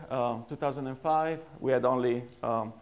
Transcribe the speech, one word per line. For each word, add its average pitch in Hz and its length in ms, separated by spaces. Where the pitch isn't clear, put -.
uh, 120 280
two 147 80
thousand 139 300
and 131 120
five, 160 420
we 131 120
had 123 120
only, 123 400
um, 113 400